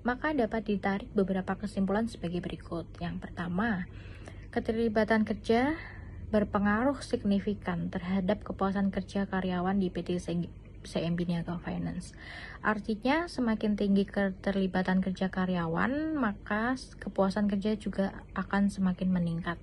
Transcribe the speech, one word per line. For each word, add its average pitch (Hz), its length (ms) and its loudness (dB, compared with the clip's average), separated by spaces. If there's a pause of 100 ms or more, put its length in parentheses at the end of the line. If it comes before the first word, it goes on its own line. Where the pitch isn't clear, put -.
maka 254 320 0
dapat 226 320 0
ditarik 202 480 0
beberapa 190 400 2
kesimpulan 202 560 0
sebagai 175 320 -4
berikut. 170 400 -6 (160)
Yang 175 280 -6
pertama, 180 600 -2 (640)
keterlibatan 220 720 4
kerja 240 560 2 (480)
berpengaruh 214 720 2
signifikan 196 880 0
terhadap 185 560 0
kepuasan 196 480 0
kerja 196 400 -2
karyawan 185 480 2
di 185 80 2
P 180 160 -4
T 180 160 0
C-, 170 320 -2 (320)
C - 160 -14
M 170 160 0
Binaga 175 480 -2
Finance. 175 480 -6 (480)
Artinya, 226 720 0
semakin 220 480 2
tinggi 196 240 6
keterlibatan 190 960 2
kerja 185 320 0
karyawan, 185 880 0
maka 214 560 0
s-, - 240 -14
kepuasan 202 480 2
kerja 208 320 0
juga 196 400 -2 (160)
akan 196 320 2
semakin 185 480 2
meningkat. 170 480 0